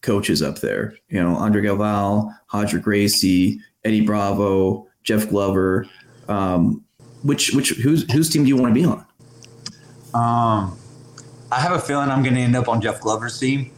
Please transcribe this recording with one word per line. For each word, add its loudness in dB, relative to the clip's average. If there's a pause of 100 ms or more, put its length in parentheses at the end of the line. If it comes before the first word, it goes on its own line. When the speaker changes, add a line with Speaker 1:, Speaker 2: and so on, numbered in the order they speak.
Speaker 1:
coaches 0
up -6
there. -4 (140)
You -2
know, 0
Andre 0
Galval, 0 (160)
Hodger -2
Gracie, 2 (240)
Eddie 2
Bravo, 0 (180)
Jeff 0
Glover. 0 (420)
Um, 0 (400)
which, -2
which, 0
whose, 0
whose 2
team 0
do 4
you 4
wanna 2
be 2
on? -2 (1080)
Speaker 2:
Um, 0 (720)
I -2
have 0
a 0
feeling -2
I'm 0
gonna 2
end 2
up 0
on 2
Jeff -4
Glover's -4
team -2